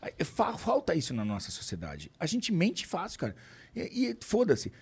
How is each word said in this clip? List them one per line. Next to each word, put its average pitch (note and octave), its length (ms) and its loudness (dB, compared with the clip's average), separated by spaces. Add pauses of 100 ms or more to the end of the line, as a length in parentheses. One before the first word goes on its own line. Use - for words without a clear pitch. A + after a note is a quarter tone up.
Aí, - 120 -8 (140)
fa-, A3 320 0
falta A#3+ 360 2
isso C3 200 0
na A2 100 0
nossa G2+ 260 -4
sociedade. D2+ 680 -8
A E3+ 60 -2
gente A3+ 260 0
mente F3+ 340 2
fácil, - 320 -6
cara. G#2+ 160 -2 (400)
E, - 360 -2
e - 100 -6
foda-se. G#3 500 4 (120)